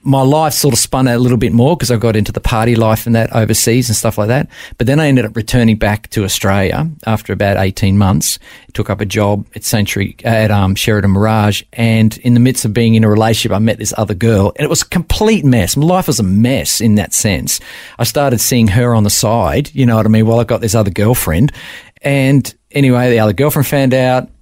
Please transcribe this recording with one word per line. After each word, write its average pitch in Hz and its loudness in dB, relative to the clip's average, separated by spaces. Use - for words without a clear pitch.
My 135 2
life 151 2
sort 143 0
of 113 -2
spun 131 -2
out 120 2
a 120 0
little 123 2
bit 117 0
more 127 2
'cause 123 -6
I 117 2
got 110 0
into 104 0
the - -6
party 117 0
life 110 0
and 117 2
that 113 -2
overseas 117 0
and 107 0
stuff - -2
like 104 -2
that. 135 0
But 113 -2
then 143 2
I 156 2
ended 127 2
up 107 -10
returning 113 0
back 107 -2
to 107 -2
Australia 98 -2
after 107 -4
about 98 0
eighteen 98 0
months. - 0
Took 104 -6
up 98 -4
a 110 -4
job 104 -2
at 104 -16
Century, 101 -4
at, 110 0
um, 98 0
Sheraton 101 0
Mirage. 104 0
And 113 0
in 120 0
the 117 4
midst 123 0
of 107 -2
being 113 2
in 110 4
a 107 2
relationship, 110 0
I 101 -2
met 110 0
this 107 -8
other 107 -2
girl. 101 0
And 143 -2
it - -4
was 165 -2
a - -6
complete 208 0
mess. 120 2
My 143 0
life 185 0
was - -2
a 110 0
mess 101 0
in 107 2
that 104 -2
sense. - -2
I 120 -4
started 131 0
seeing 117 2
her 120 2
on 110 2
the 101 0
side, 110 -2
you 131 0
know 113 2
what 110 2
I 107 2
mean, 110 4
while 113 2
I 117 2
got 110 -2
this 113 -2
other 104 2
girlfriend. 104 0
And 139 0
anyway, 127 2
the 117 2
other 107 2
girlfriend 143 0
found 135 0
out. 127 0